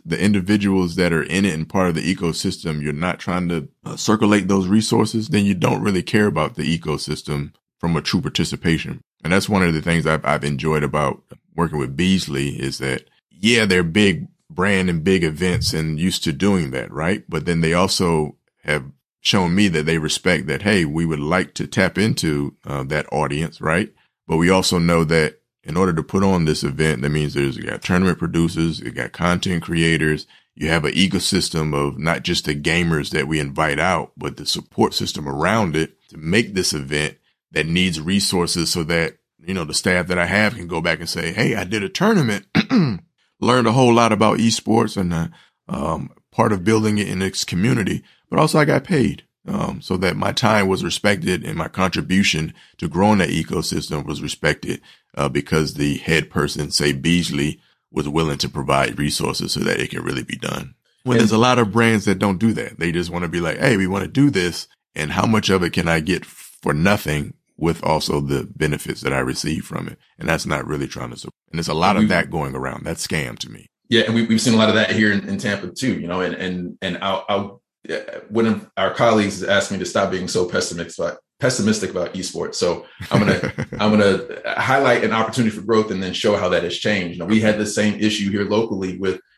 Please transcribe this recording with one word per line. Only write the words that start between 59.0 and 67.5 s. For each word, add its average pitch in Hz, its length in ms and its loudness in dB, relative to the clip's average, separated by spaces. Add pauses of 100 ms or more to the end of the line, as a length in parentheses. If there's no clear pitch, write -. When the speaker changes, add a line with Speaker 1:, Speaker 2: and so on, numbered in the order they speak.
Speaker 1:
so - 80 -4
that - 180 0
it - 120 -4
can 50 120 -8
really - 220 -4
be - 120 -10
done. - 380 -8 (300)
When 123 120 2
Speaker 2:
And 117 40 6
Speaker 1:
there's 107 100 4
a 110 80 4
lot 123 200 4
of 110 120 4
brands 113 360 4
that 95 120 2
don't 98 200 2
do 110 160 2
that, 60 240 -8
they 85 120 -2
just 85 200 -2
wanna 87 180 -4
be 85 120 -4
like, 82 180 -2
"Hey, 127 180 4
we 95 100 2
wanna 92 220 -2
do 139 220 4
this, 87 360 -2 (280)
and 76 180 -4
how 92 140 0
much 110 240 2
of 95 120 4
it 82 120 -2
can 82 140 0
I 82 120 2
get 82 240 -2
for - 480 -6
nothing 76 640 0 (220)